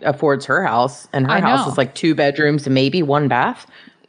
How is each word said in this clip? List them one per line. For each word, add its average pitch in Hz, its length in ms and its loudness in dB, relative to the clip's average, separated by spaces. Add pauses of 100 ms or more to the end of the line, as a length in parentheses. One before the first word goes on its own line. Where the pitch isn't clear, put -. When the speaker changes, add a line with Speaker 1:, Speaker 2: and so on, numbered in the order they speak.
Speaker 1:
affords 139 460 0
her 151 180 2
house, 123 480 -2
and 131 140 0
her - 40 0
Speaker 2:
I 214 80 2
Speaker 1:
house 233 260 2
Speaker 2:
know. 151 60 -4
Speaker 1:
is, - 60 -6
like, 131 180 -2
two 160 180 0
bedrooms 147 540 0
and 135 80 2
maybe 139 260 0
one 143 280 0
bath. 139 360 -2 (440)